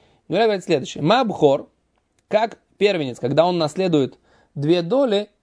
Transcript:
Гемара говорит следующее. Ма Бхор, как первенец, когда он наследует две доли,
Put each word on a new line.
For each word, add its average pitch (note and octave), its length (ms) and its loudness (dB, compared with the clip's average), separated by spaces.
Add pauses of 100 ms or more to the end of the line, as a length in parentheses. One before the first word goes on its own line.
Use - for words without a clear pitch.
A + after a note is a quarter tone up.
(280)
Гемара G3 180 0
говорит G3+ 180 -2
следующее. C#3+ 400 -4
Ма A3 200 2
Бхор, D#3 440 2 (600)
как G#3+ 320 -2 (180)
первенец, E3+ 420 0
когда C#3+ 260 2
он F3+ 120 -2
наследует D#3+ 600 -2 (380)
две D#3+ 260 0
доли, G#3 480 -2 (140)